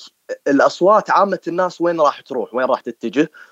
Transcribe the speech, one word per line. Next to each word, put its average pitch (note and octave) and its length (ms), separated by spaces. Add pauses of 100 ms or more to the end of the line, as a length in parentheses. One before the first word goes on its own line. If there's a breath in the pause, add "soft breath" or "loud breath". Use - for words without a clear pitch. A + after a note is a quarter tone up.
(480)
الأصوات C#3+ 600
عامة F3+ 380
الناس F3 340
وين E3+ 200
راح C#3+ 200
تروح، B2 320
وين B2+ 120
راح B2 160
تتجه. B2 500 (200 soft breath)